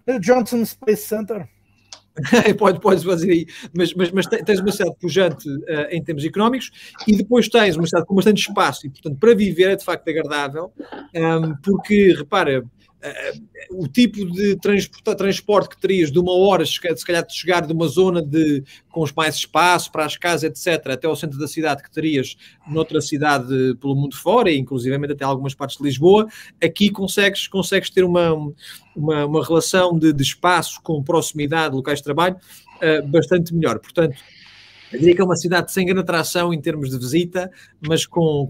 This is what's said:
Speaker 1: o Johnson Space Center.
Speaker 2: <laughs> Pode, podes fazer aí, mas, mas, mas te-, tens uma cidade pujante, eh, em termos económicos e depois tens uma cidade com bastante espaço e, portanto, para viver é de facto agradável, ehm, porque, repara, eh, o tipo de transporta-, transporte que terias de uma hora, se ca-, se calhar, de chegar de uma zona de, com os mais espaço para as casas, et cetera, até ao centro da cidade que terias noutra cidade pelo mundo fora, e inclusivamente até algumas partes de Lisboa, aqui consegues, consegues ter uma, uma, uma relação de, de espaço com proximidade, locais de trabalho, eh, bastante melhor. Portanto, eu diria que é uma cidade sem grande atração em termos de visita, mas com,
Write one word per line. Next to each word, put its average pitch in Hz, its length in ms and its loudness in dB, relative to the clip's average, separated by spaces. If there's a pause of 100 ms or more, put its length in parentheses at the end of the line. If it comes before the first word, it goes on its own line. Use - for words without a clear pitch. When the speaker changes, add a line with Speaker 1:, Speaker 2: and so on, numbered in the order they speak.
Speaker 1:
o 254 120 0
Johnson 233 440 2
Space - 440 -2
Center. 214 400 -6 (680)
Speaker 2:
<laughs> 208 460 2
Pode, 190 220 2
podes 190 240 2
fazer 180 260 0
aí, 165 140 2 (280)
mas, 170 200 0
mas, 180 180 -2
mas 190 140 0
te-, 220 180 -4
tens 202 160 2
uma 196 140 -2
cidade 196 260 -2
pujante, 170 480 0 (180)
eh, 151 300 -4
em 160 80 -4
termos 151 220 -6
económicos 220 440 -2 (380)
e 208 80 6
depois 226 320 2
tens 202 300 2
uma 170 80 0
cidade 165 200 0
com - 80 -4
bastante 196 280 4
espaço 180 440 -2
e, 143 40 -8
portanto, 139 280 -10
para 226 160 6
viver 185 360 2
é 196 80 2
de - 80 -14
facto 165 240 -6
agradável, 147 640 -4 (400)
ehm, 160 400 0 (100)
porque, 202 540 4
repara, 143 480 0 (380)
eh, - 300 -10 (380)
o 180 160 -6
tipo 202 420 0
de 196 280 0
transporta-, 196 580 -2
transporte 190 540 0
que - 120 -20
terias 180 300 2
de 156 80 2
uma 180 140 0
hora, 185 320 4
se - 140 -6
ca-, 170 160 -4
se - 100 -14
calhar, 170 200 0
de - 80 -18
chegar 175 320 0
de 156 80 -4
uma 165 140 0
zona 175 340 2
de, 147 420 0 (280)
com 165 100 -4
os 143 100 -2
mais 156 240 -2
espaço 170 560 2
para 156 140 -2
as 147 120 -8
casas, 170 260 -2
et 156 140 -4
cetera, 156 360 -2
até 131 140 -4
ao 156 80 0
centro 143 240 -8
da 151 80 -6
cidade 151 340 -4
que - 80 -20
terias 151 460 -2 (320)
noutra 156 340 -2
cidade 139 460 0 (320)
pelo 139 160 -4
mundo 139 220 -2
fora, 202 340 2
e 143 80 0
inclusivamente 135 540 -4
até 143 100 -8
algumas 135 320 -4
partes 135 220 -8
de 139 60 -10
Lisboa, 170 440 4 (340)
aqui 202 300 0
consegues, 196 560 -2
consegues 190 420 -2
ter 185 140 2
uma, 175 300 2 (640)
uma, 151 300 0
uma 151 180 0
relação 170 540 2
de, 156 160 4
de 139 80 0
espaço 170 600 0
com 156 180 -4
proximidade, 151 720 -2
locais 139 220 -2
de 139 60 -12
trabalho, 170 320 0 (460)
eh, 156 200 2
bastante 170 500 0
melhor. 147 280 0
Portanto, 160 360 -2 (760)
eu 233 80 -8
diria 175 160 6
que 196 60 0
é - 20 4
uma 180 140 2
cidade 175 340 -2
sem 185 140 0
grande 185 160 0
atração 175 520 -2
em 160 60 -4
termos 147 300 -4
de 131 80 -6
visita, 175 520 -2 (300)
mas 160 260 -2
com, 151 440 0